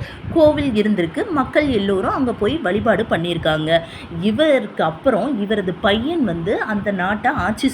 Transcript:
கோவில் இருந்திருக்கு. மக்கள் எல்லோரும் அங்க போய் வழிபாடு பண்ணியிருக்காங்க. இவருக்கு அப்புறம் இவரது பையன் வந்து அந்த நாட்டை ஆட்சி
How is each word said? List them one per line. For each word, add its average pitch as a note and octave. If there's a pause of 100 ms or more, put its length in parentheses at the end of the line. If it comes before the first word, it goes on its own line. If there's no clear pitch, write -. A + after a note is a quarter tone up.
(340)
கோவில் D4+
இருந்திருக்கு. G#3
மக்கள் D4
எல்லோரும் G3+
அங்க C4+
போய் G#3
வழிபாடு G#3
பண்ணியிருக்காங்க. E3 (440)
இவருக்கு A3
அப்புறம் G3+
இவரது G3
பையன் A#3+
வந்து F3+
அந்த G#3
நாட்டை G3+
ஆட்சி G#3+